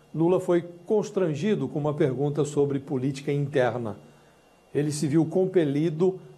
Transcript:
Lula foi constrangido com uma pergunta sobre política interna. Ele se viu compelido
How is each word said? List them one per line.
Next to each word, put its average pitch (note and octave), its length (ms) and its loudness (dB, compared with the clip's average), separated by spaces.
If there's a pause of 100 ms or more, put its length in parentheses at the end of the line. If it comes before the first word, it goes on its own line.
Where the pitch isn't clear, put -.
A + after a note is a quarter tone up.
(140)
Lula E3 260 2
foi F3 240 2 (220)
constrangido F3+ 840 0
com D3+ 120 -6
uma D3 140 0
pergunta C#3+ 520 0
sobre C#3+ 340 0
política C3+ 520 -4
interna. B2 640 0 (760)
Ele D3 180 0
se D3 160 -2
viu D#3 180 4
compelido E3+ 960 0 (180)